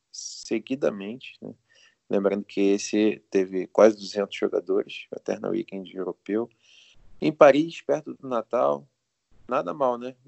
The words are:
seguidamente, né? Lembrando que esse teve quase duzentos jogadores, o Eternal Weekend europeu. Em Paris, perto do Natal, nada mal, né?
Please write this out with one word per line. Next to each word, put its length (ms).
seguidamente, 1300
né? 100
Lembrando 340
que 160
esse 720
teve 380
quase 280
duzentos 400
jogadores, 760
o 20
Eternal 360
Weekend 440
europeu. 540
Em 100
Paris, 500
perto 380
do 80
Natal, 580
nada 260
mal, 240
né? 160